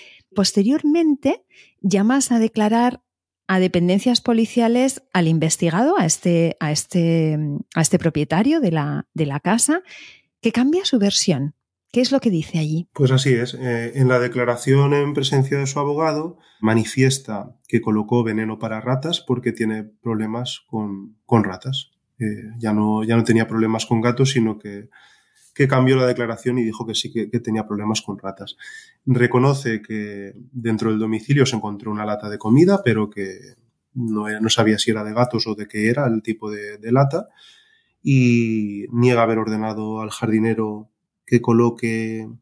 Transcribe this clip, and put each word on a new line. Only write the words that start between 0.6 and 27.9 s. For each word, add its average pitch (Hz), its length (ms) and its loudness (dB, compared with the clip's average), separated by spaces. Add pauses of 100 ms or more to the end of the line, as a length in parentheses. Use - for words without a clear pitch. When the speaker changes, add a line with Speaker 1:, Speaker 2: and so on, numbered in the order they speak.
Speaker 1:
llamas 208 500 2
a 233 60 4
declarar 226 640 2 (460)
a 190 120 2
dependencias 185 640 2
policiales 233 800 2 (100)
al 170 160 2
investigado, 165 720 2
a 214 80 2
este, 170 540 2
a 151 120 -2
este, 160 680 0 (340)
a 165 80 0
este 165 160 2
propietario 165 600 2
de 202 120 2
la, 147 440 -2
de 156 100 0
la 143 140 -4
casa, 254 420 0 (600)
que 226 100 2
cambia 294 320 0
su 247 160 0
versión. 151 560 0 (380)
¿Qué 240 80 2
es 247 100 0
lo 269 80 2
que 240 100 0
dice 165 280 -2
allí? 156 340 -4
Speaker 2:
Pues 131 200 2
así 131 220 2
es. 120 200 -2
Eh, 120 420 -4
en 127 140 4
la 127 100 4
declaración 123 720 2
en 143 200 0
presencia 139 440 0
de 139 100 -2
su 143 120 -4
abogado, 151 580 -2 (220)
manifiesta 110 960 0 (120)
que 113 140 0
colocó 107 420 0
veneno 110 360 -4
para 110 220 -8
ratas 135 400 -4
porque 120 300 -4
tiene 110 320 -4
problemas 110 840 -6
con, 101 480 -8 (100)
con 110 180 4
ratas. 113 480 -6 (280)
Eh, 107 380 -8
ya 110 160 -2
no, 107 300 0
ya 117 120 0
no 117 80 4
tenía 113 240 2
problemas 110 380 -2
con 113 160 0
gatos, 123 300 0
sino 110 260 0
que, 104 320 -16 (640)
que 139 140 2
cambió 131 280 4
la 127 120 2
declaración 123 500 -2
y 120 60 0
dijo 110 220 -4
que 110 100 -8
sí - 180 -8
que, 110 160 -4
que 120 100 -2
tenía 110 280 -4
problemas 107 340 -4